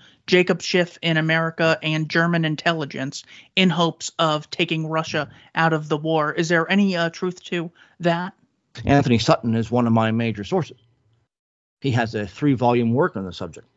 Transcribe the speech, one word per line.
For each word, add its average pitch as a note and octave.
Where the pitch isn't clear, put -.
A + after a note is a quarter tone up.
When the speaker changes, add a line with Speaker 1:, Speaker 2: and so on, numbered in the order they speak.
Speaker 1:
Jacob F3+
Schiff F3
in E3
America D#3+
and D#3
German E3+
intelligence D3
in F#3+
hopes E3
of D3+
taking D#3+
Russia D#3+
out E3
of D#3
the D3+
war. D3+
Is E3+
there E3
any, G3
uh, E3+
truth F3+
to E3+
that? E3+
Speaker 2:
Anthony C3
Sutton A#2
is A2+
one A#2+
of A2+
my A2
major A2
sources. F3
He C#3
has A2+
a G#2
three-volume A#2+
work D#3
on G2
the F2+
subject E2+